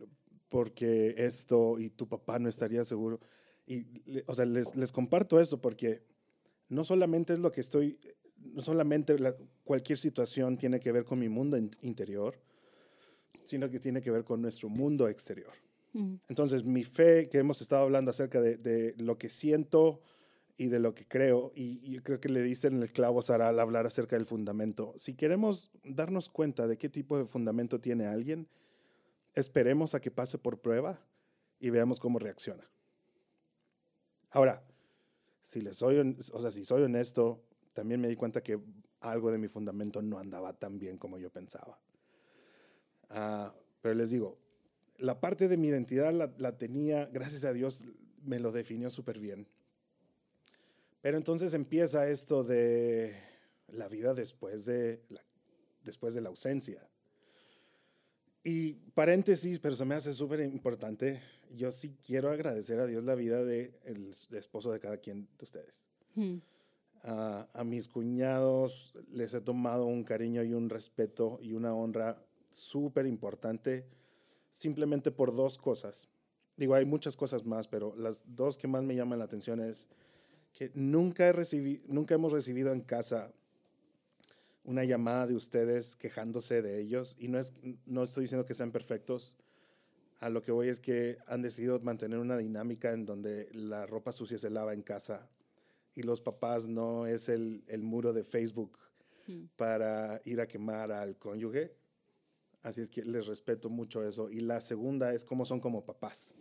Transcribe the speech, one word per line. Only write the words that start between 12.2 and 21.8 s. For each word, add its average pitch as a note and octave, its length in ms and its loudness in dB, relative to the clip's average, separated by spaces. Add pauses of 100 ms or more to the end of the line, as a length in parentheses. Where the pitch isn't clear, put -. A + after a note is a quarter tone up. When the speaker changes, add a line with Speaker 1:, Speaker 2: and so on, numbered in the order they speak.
Speaker 1:
sino C3+ 280 -2
que B2 100 -4
tiene B2+ 220 -2
que B2 80 -2
ver A2+ 140 0
con A#2 180 -2
nuestro A2+ 260 -4
mundo C3+ 400 2
exterior. G2+ 440 -4 (420)
Speaker 2:
Mm. G3 220 -2 (120)
Speaker 1:
Entonces, C3+ 360 2
mi B2 200 2
fe, E3 460 10
que C#3 80 4
hemos C#3+ 240 6
estado C#3 200 4
hablando C3+ 280 4
acerca B2+ 320 2
de, A#2 160 4
de A2+ 400 0
lo A#2 200 0
que A#2 120 4
siento D3+ 720 6 (580)
y B2+ 100 -2
de A#2+ 120 2
lo A#2 120 4
que - 140 -10
creo, C3 480 4
y, B2 280 -8